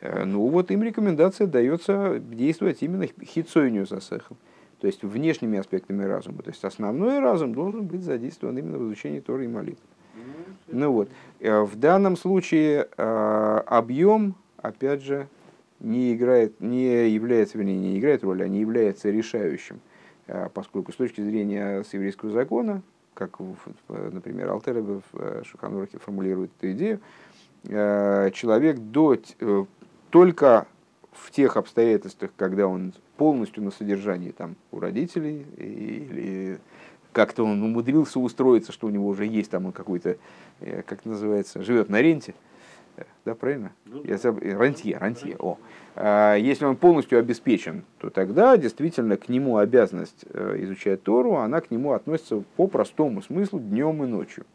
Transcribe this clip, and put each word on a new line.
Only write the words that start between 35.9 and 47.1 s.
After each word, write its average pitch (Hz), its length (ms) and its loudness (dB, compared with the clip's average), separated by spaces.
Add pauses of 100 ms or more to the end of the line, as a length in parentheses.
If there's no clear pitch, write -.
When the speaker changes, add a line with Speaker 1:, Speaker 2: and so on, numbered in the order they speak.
Speaker 1:
как-то 110 320 2
он 104 180 0
умудрился 123 580 0
устроиться, 123 520 2
что - 140 -8
у 107 40 -2
него 101 180 -2
уже 101 180 -4
есть 107 240 -2
там 92 160 -4
он 92 60 -8
какой-то, 92 440 -4 (440)
э, - 220 -10
как - 180 -12
это - 80 -12
называется, 104 540 -4
живет 110 260 2
на 104 120 2
ренте. 147 340 2 (600)
Э, - 60 -16 (220)
да, 113 100 -6
правильно? 123 380 -6 (140)
Speaker 3:
Ну 135 180 -16
Speaker 1:
Я - 120 -2
Speaker 3:
да. 120 140 0
Speaker 1:
заб-, 107 120 -2
э, 98 140 -4
рантье, 117 400 0
рантье, 120 360 -6
Speaker 3:
Рантье. - 60 -12
Speaker 1:
о. 87 200 -6 (380)
А 104 400 6
если 131 280 2
он 135 120 2
полностью 165 420 6